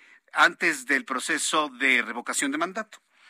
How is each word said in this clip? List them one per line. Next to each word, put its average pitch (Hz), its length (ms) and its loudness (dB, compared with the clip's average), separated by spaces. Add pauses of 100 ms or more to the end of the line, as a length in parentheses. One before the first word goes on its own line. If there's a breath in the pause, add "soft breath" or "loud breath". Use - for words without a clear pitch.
(320 soft breath)
antes 160 540 2
del 131 180 2
proceso 151 640 -2
de 127 340 2
revocación 117 480 -4
de 143 80 -4
mandato. 185 400 -6 (320 soft breath)